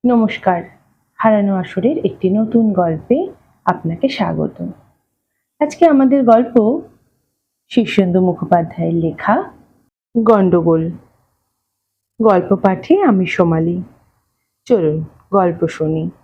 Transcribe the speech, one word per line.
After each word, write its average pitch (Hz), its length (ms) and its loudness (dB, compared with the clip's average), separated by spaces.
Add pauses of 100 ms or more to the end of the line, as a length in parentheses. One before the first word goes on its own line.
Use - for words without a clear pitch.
নমস্কার, 214 560 0 (520)
হারানো 208 400 0
আসরের 190 420 -4
একটি - 320 -4
নতুন 220 440 0
গল্পে 180 540 -2 (380)
আপনাকে 170 440 -4
স্বাগত। 160 560 -6 (960)
আজকে 294 260 0
আমাদের 269 380 4
গল্প 240 580 2 (880)
শীর্ষেন্দু 185 520 0
মুখোপাধ্যায়ের 170 720 -2
লেখা 170 500 -2 (760)
গন্ডগোল। 175 760 2 (1300)
গল্প 190 320 2
পাঠে 196 460 0
আমি 202 240 2
সোমালি। 170 560 0 (840)
চলুন 160 400 0 (260)
গল্প 175 360 0
শুনি। 160 420 -4 (140)